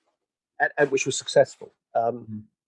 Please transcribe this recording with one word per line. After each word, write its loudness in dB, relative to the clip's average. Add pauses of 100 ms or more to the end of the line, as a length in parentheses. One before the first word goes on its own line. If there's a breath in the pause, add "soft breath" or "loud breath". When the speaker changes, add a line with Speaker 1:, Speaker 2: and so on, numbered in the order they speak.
(600)
Speaker 1:
and, 0
and 2
which 0
was -4
successful, 0 (200)
um, -2
Speaker 2:
Mm-hmm. -12 (280)